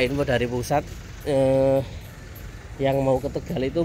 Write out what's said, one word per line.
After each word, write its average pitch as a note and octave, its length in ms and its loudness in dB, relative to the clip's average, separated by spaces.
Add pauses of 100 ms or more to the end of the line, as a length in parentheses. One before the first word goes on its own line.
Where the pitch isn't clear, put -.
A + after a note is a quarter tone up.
info C#3 240 0
dari A#2+ 160 2
pusat, B2 400 0 (400)
eh, C3+ 560 4 (1000)
yang C3+ 240 2
mau C3 180 4
ke C#3+ 80 -4
Tegal C#3+ 400 -2
itu D#3+ 140 0